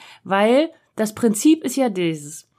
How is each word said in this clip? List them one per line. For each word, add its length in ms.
weil 460
das 180
Prinzip 500
ist 120
ja 120
dieses, 600